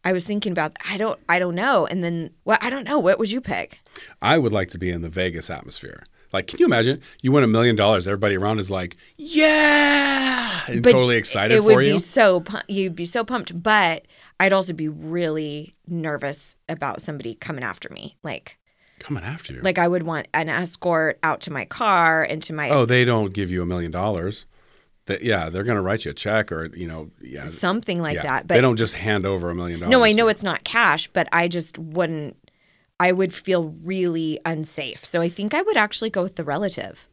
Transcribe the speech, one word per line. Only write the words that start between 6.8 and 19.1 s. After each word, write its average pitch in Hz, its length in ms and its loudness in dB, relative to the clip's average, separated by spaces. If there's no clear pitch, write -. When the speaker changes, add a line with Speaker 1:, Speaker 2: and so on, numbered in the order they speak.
Speaker 2:
You 127 120 2
win 143 100 6
a 120 40 4
million 113 280 4
dollars. 101 320 4
Everybody 101 280 0
around 104 240 0
is 95 100 -6
like, 92 260 -6
"Yeah!" 285 1500 4
And 120 160 -2
Speaker 1:
But 240 80 10
Speaker 2:
totally 123 240 6
excited 110 400 2
Speaker 1:
it 214 80 6
would 214 100 8
Speaker 2:
for - 60 8
Speaker 1:
be 139 80 4
Speaker 2:
you. 196 120 4
Speaker 1:
so 185 420 4
pu-, 196 160 -12
you'd 190 280 -2
be 170 100 -6
so 233 180 -4
pumped. 214 400 -6
But 190 420 2
I'd 190 140 4
also 185 220 2
be 156 160 -4
really 156 840 -6
nervous 151 720 -8
about 147 340 -6
somebody 143 340 -10
coming 131 280 -10
after - 300 -10
me. - 300 -18
Like, - 340 -12
Speaker 2:
Coming 107 240 -10